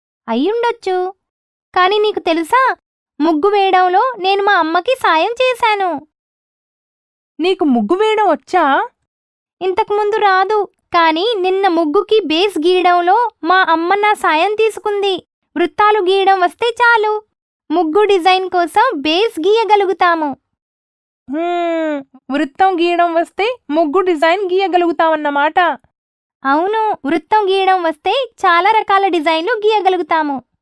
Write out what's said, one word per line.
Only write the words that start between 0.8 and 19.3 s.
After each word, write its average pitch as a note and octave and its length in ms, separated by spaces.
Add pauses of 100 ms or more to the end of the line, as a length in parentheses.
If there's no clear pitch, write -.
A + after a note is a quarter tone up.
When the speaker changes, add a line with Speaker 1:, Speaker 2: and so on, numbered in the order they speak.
Speaker 1:
కాని F#4 240
నీకు G#4 220
తెలుసా, F4 560 (440)
ముగ్గు D#4 280
వేయడంలో F#4+ 680
నేను G4 240
మా G4+ 100
అమ్మకి F4 480
సాయం F4+ 320 (100)
చేశాను. G#4 640 (1300)
Speaker 2:
నీకు F4+ 240
ముగ్గు B3 340
వేయడం G#4+ 320
వచ్చా? D#4+ 580 (760)
Speaker 1:
ఇంతకుముందు G#4 540
రాదు, G4 520 (260)
కాని E4 320 (100)
నిన్న F#4+ 320
ముగ్గుకి E4+ 580
బేస్ E4 400
గీయడంలో F4+ 640 (140)
మా F#4 240
అమ్మ E4+ 260
నా G#4 200
సాయం E4+ 400
తీసుకుంది. G#4 720 (300)
వృత్తాలు G#4 420
గీయడం F#4+ 420
వస్తే A#4 420
చాలు, G#4+ 400 (480)
ముగ్గు E4 340
డిజైన్ F#4 460
కోసం F#4 500
బేస్ E4+ 460